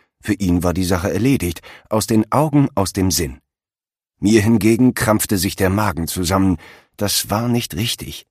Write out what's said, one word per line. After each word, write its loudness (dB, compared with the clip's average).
Für -2
ihn 0
war 0
die -2
Sache -2
erledigt, 0
aus 0
den 0
Augen, 2
aus -2
dem 0
Sinn. -4
Mir 4
hingegen 4
krampfte 0
sich -2
der 2
Magen -2
zusammen. 0
Das -4
war -2
nicht -4
richtig. -8